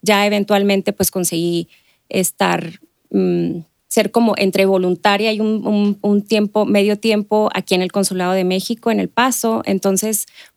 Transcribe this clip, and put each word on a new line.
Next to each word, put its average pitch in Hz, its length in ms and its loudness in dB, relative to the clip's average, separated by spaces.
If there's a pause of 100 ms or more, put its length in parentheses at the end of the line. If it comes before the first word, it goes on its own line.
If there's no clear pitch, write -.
Ya 202 240 2
eventualmente, 202 640 0
pues, 196 200 -2
conseguí 170 580 -2 (400)
estar, 175 720 -2 (300)
mm, 175 480 0 (280)
ser 202 240 0
como 233 260 2
entre 190 280 2
voluntaria 190 680 2
y 214 80 -4
un, 214 260 -2
un, 202 360 2
un 208 220 2
tiempo, 208 420 0
medio 202 340 2
tiempo 214 540 0
aquí 190 220 -4
en 180 60 0
el 185 100 -4
Consulado 185 420 -2
de 190 100 0
México, 190 480 -2
en 208 80 0
El 180 80 -2
Paso. 233 580 -2
Entonces, 196 600 -2 (320)